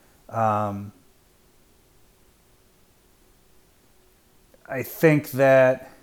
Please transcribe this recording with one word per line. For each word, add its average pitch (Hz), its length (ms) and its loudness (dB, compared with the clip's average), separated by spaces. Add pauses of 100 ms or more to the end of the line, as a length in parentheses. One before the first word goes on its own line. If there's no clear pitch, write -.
(280)
Um, 104 640 -4 (3750)
I 127 160 -8
think 151 480 0
that 131 600 2 (120)